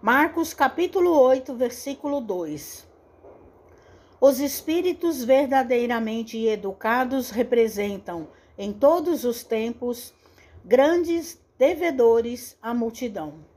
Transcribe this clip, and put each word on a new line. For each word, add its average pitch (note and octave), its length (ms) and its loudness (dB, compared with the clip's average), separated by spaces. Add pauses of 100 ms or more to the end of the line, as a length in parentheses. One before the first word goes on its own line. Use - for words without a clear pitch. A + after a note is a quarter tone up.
Marcos D#4 500 2
capítulo F4 600 0
oito, C4 420 4
versículo C4+ 680 -6
dois. E3+ 640 -10 (1300)
Os C4 200 6
espíritos D#4+ 840 -2
verdadeiramente A#3+ 1200 0
educados A3+ 840 -2
representam, G3+ 1000 -2 (280)
em G3+ 160 -8
todos D4+ 520 2
os A#3 180 -4
tempos, A#3 680 -6 (540)
grandes D#4+ 760 2 (160)
devedores B3 1080 2
à A3+ 100 -6
multidão. G3+ 720 -8 (100)